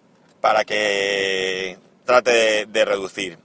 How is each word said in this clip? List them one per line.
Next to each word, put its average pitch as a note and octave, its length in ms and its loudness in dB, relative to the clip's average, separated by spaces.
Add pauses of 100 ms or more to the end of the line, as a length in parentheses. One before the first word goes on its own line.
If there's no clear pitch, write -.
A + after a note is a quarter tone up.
(400)
para G#2+ 240 2
que G2 1120 -2 (280)
trate B2 240 2
de, A2 360 2
de G#2+ 200 0
reducir. F#2+ 580 -6